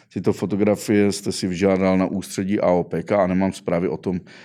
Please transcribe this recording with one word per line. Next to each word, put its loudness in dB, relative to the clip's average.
Tyto 0
fotografie 2
jste -6
si -6
vyžádal 2
na 2
ústředí -4
A 0
O 4
P -4
K -4
a 4
nemám 0
zprávy -2
o -4
tom, -4